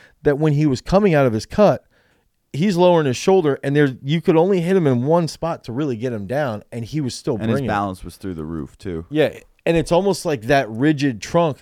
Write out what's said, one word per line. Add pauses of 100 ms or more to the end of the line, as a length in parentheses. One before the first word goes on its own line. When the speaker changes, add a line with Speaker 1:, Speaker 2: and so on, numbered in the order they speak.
(220)
Speaker 1:
that
when
he
was
coming
out
of
his
cut, (720)
he's
lowering
his
shoulder,
and
there,
you
could
only
hit
him
in
one
spot
to
really
get
him
down, (100)
and
he
was
still
Speaker 2:
And
his
Speaker 1:
bringing
it.
Speaker 2:
balance
was
through
the
roof,
too.
Speaker 1:
Yeah, (260)
and
it's
almost
like
that
rigid
trunk